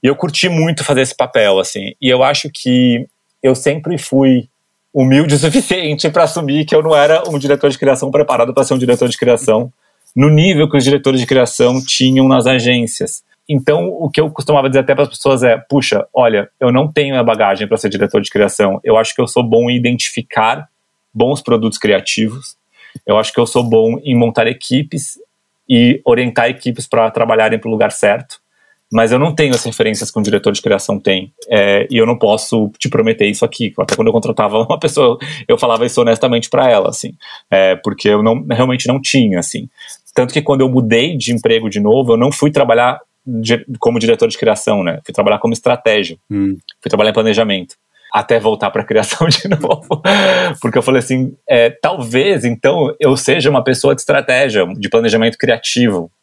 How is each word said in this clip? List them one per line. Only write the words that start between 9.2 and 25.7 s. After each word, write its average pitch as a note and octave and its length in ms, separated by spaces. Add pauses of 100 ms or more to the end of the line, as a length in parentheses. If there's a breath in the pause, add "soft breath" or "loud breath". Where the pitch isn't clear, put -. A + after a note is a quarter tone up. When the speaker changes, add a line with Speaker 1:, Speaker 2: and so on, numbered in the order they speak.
Speaker 1:
no C3+ 120
nível D3+ 400
que D3+ 80
os C3+ 80
diretores C#3 360
de A#2+ 60
criação B2+ 580
tinham C3 420
nas B2+ 200
agências. A#2+ 760 (260)
Então, D3 400
o E3+ 200
que D3+ 120
eu D#3 100
costumava C#3+ 380
dizer C3+ 120
até C3+ 140
pras D3 140
pessoas C3+ 340
é, A#2 140
"Puxa, C3+ 580
olha, A2+ 340 (120)
eu B2 100
não C3 200
tenho C#3 280
a A#2+ 60
bagagem G#2 420
pra A2 100
ser A2 120
diretor G2+ 320
de G2+ 100
criação. G2+ 540
Eu A2 120
acho A2+ 180
que - 60
eu A#2+ 60
sou - 160
bom A#2 260
em B2 80
identificar B2 920 (440)
bons B2 300
produtos A2+ 360
criativos. A2 760 (500 loud breath)
Eu G#2 120
acho A2 140
que - 80
eu A#2 60
sou B2 180
bom A2+ 400
em C3+ 120
montar A#2 300
equipes D3 720 (500)
e A#2+ 360